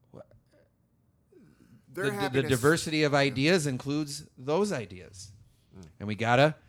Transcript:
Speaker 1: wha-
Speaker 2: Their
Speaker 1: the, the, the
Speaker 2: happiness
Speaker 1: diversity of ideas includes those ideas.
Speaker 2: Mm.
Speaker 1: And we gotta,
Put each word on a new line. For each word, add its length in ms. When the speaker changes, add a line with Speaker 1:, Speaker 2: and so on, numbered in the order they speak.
Speaker 1:
wha- 100
Speaker 2:
Their 120
Speaker 1:
the, 60
the, 60
the 40
Speaker 2:
happiness 280
Speaker 1:
diversity 540
of 100
ideas 540
includes 580
those 340
ideas. 600
Speaker 2:
Mm. 80
Speaker 1:
And 80
we 80
gotta, 400